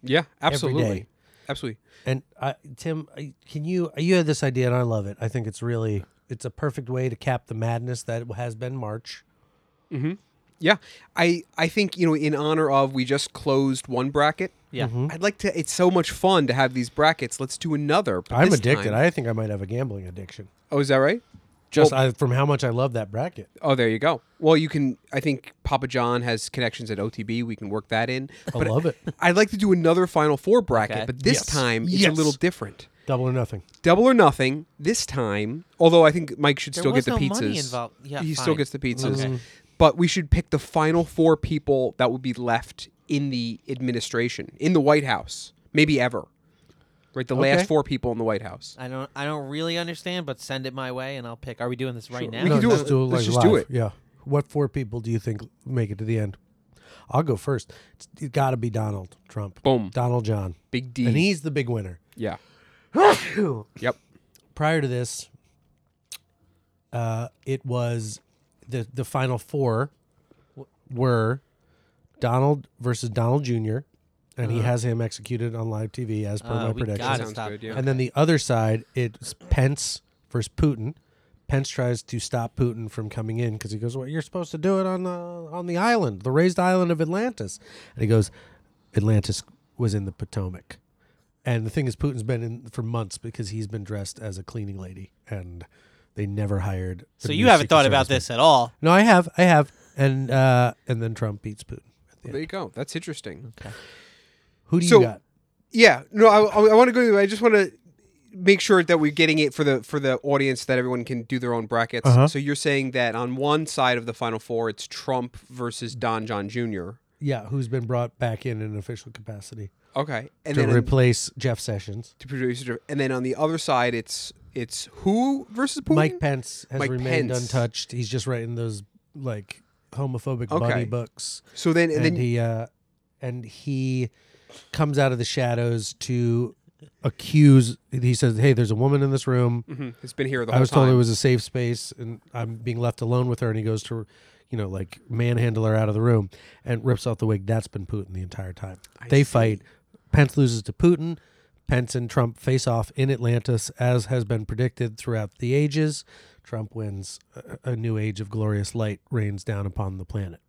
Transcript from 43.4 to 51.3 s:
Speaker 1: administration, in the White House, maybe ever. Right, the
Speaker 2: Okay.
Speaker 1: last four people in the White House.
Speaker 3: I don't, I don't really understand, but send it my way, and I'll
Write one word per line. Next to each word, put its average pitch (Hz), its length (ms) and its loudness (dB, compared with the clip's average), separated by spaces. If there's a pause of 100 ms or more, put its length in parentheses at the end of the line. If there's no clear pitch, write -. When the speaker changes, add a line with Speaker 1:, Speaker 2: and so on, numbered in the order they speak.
Speaker 1:
administration, 123 920 -4
in 160 140 2
the 160 60 6
White 147 240 4
House, - 480 -6 (200)
maybe 151 280 4
ever. 120 260 -2 (840)
Right, 127 160 -8
the 131 80 0
Speaker 2:
Okay. 135 200 4
Speaker 1:
last 185 120 2
four 151 160 2
people 127 260 -4
in 113 80 -4
the 117 60 -2
White 107 180 0
House. 98 340 -16
Speaker 3:
I 127 120 -12
don't, 131 260 -10
I 143 100 -6
don't 147 240 -6
really 165 300 -4
understand, 170 480 -8
but 135 140 -8
send 135 260 -8
it 127 80 -8
my 131 160 -8
way, 131 260 -8
and 120 120 -12
I'll 117 80 -12